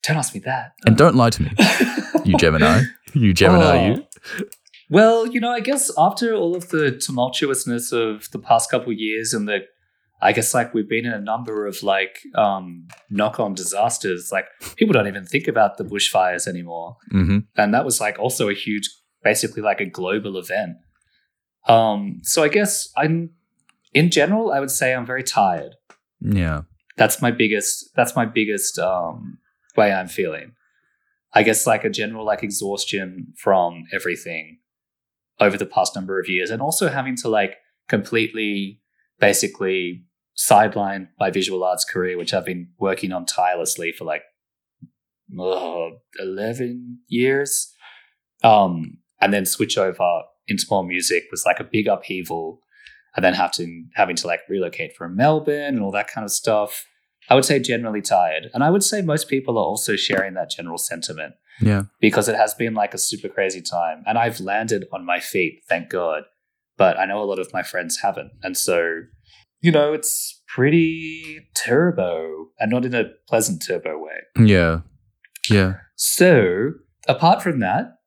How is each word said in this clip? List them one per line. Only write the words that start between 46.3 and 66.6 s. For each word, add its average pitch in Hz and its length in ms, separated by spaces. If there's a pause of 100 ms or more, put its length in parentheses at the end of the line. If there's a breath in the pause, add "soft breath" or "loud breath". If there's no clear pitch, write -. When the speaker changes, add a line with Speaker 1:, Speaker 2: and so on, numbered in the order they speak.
Speaker 1:
years, 135 640 (680 soft breath)
um, 92 560 (220)
and 101 140
then 98 100
switch - 320
over 90 460 (240)
into 101 240
more 98 140
music 90 460
was, - 140
like, 90 160
a 82 40
big 107 220
upheaval, 87 720 (540 soft breath)
and 92 100
then - 100
have 87 180
to, 85 320 (100)
having 90 220
to, 87 100
like, 85 220
relocate 87 480
from 85 180
Melbourne 147 600
and 110 80
all 98 100
that 101 160
kind 110 160
of 98 80
stuff. - 540 (440)
I 127 40
would 135 100
say 143 140
generally 117 420
tired. 82 540
And 127 100
I 160 60
would 196 120
say 208 200
most 156 260
people 131 300
are 98 60
also 107 320
sharing 95 380
that 87 160
general 85 280
sentiment. 78 560 (260 soft breath)
Speaker 2:
Yeah. 104 220 (180)
Speaker 1:
Because 107 260
it 110 100
has 110 180
been, 117 180
like, 104 220
a 95 40
super 101 300
crazy 95 320
time. 82 460
And 110 100
I've 117 240
landed 101 540
on 90 100
my 87 160
feet, - 480
thank 90 220
God. 82 320 (560)